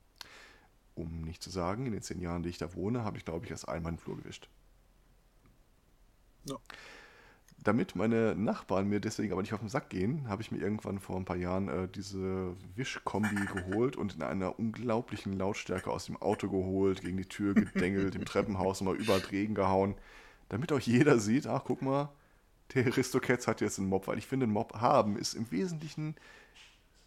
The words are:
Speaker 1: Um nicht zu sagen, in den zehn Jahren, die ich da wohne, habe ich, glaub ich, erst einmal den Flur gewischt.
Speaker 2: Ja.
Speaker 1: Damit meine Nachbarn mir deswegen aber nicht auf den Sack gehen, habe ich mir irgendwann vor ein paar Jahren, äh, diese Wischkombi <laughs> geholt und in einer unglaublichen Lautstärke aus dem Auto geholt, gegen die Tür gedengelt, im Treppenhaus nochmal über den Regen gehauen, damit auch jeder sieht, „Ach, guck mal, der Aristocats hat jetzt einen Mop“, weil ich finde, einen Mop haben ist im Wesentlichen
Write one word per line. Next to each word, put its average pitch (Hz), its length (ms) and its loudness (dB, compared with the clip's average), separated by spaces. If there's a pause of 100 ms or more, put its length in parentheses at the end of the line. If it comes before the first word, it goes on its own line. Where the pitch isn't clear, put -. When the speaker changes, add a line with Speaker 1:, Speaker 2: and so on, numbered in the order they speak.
(960)
Speaker 1:
Um 82 260 -8
nicht 82 220 -8
zu - 80 -14
sagen, 95 340 -2
in 123 80 -4
den 87 80 -6
zehn - 180 -8
Jahren, 87 240 -4
die 87 60 -2
ich 87 80 -8
da 82 160 -6
wohne, 107 300 -2
habe 104 140 -4
ich, - 80 -14
glaub 82 200 -6
ich, 82 60 -10
erst - 180 -10
einmal 82 240 -4
den 80 60 -8
Flur - 180 -10
gewischt. - 320 -14 (2000)
Speaker 2:
Ja. - 120 -6 (1080)
Speaker 1:
Damit 120 320 2
meine 110 400 4
Nachbarn 98 540 0
mir 101 100 2
deswegen 107 320 -2
aber 92 100 0
nicht 104 120 -2
auf 101 60 -4
den 110 100 -8
Sack 135 200 -4
gehen, 117 400 -2
habe 98 140 -2
ich - 80 -8
mir - 80 -4
irgendwann 101 400 -2
vor 95 160 -8
ein 92 100 -4
paar 92 100 -2
Jahren, 90 320 0
äh, 87 200 0
diese 95 680 -4 (200)
Wischkombi 101 720 -2
<laughs> - 0 -
geholt 95 480 0
und 95 200 -4
in 80 60 -6
einer 87 380 -2
unglaublichen 110 760 -2
Lautstärke 95 560 -2
aus - 160 -2
dem - 160 -10
Auto 104 280 2
geholt, 95 520 2
gegen 90 160 -4
die 95 100 -4
Tür 101 280 2
gedengelt, 95 600 2
im 92 100 -4
Treppenhaus 95 560 2
nochmal 92 160 2
über 107 220 4
den 95 100 -8
Regen 104 260 0
gehauen, 98 400 4 (540)
damit 135 240 -2
auch 139 60 4
jeder 123 400 8
sieht, 110 280 2
„Ach, 127 180 0
guck - 160 -2
mal, 139 280 0 (680)
der 127 120 4
Aristocats 123 600 2
hat 110 140 2
jetzt 107 180 0
einen 95 100 0
Mop“, 95 180 0
weil 104 120 0
ich - 80 -10
finde, 131 180 0
einen 107 80 2
Mop 104 220 -2
haben 110 420 4
ist - 180 -4
im 117 160 -6
Wesentlichen 156 640 -4 (920)